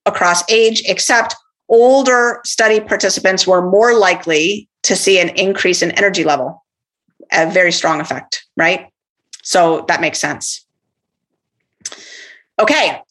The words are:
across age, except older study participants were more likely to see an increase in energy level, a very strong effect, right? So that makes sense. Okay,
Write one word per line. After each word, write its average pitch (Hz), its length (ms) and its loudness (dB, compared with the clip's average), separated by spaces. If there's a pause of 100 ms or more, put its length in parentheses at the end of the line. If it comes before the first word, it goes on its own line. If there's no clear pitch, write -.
across 175 460 0
age, 226 340 2
except 226 480 -2 (360)
older 247 720 4
study 220 380 0
participants 190 640 -2
were 180 220 2
more 220 240 4
likely 180 760 0 (160)
to 190 140 -2
see 196 220 2
an 175 100 0
increase 190 520 -2
in 170 100 -2
energy 180 340 -2
level, 139 400 -4 (680)
a 165 180 0
very 185 220 2
strong 160 300 -2
effect, - 440 -10 (120)
right? 175 300 -2 (560)
So 165 440 0
that 170 140 -2
makes 156 180 -4
sense. - 460 -8 (1900)
Okay, 240 400 0 (100)